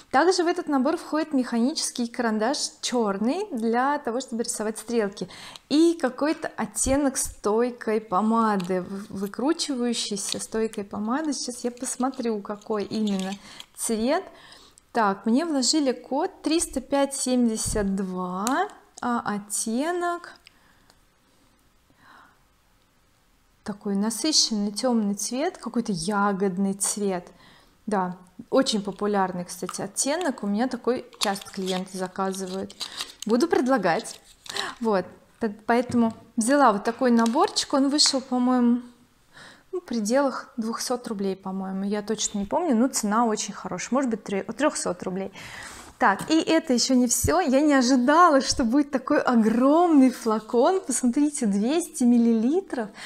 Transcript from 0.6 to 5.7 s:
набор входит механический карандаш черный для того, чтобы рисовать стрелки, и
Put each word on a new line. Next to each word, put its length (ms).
набор 280
входит 360
механический 760
карандаш 640
черный 680
для 480
того, 220
чтобы 240
рисовать 340
стрелки, 500
и 320